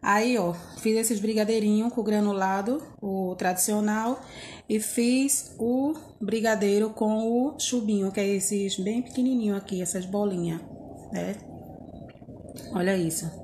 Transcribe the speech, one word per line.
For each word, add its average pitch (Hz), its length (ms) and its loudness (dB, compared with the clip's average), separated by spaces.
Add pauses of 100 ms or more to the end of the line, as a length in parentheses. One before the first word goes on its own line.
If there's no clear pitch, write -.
Aí, 220 380 4
ó, 175 160 0 (240)
fiz 220 180 2
esses 226 240 2
brigadeirinhos 214 720 2
com 233 100 -2
granulado, 208 800 2 (200)
o 190 340 -2
tradicional, 214 840 0 (480)
e 214 120 2
fiz 254 760 2
o 262 360 2 (260)
brigadeiro 214 720 2
com 220 400 2
o 254 280 2
chubinho, 208 520 0
que 202 100 -2
é 202 60 2
esses 196 520 0
bem 214 240 0
pequenininho 247 540 2
aqui, 196 240 -4
essas 180 240 -2
bolinhas, 185 560 0 (520)
né? 185 240 -4 (1400)
Olha 190 220 2
isso. 165 340 -2 (140)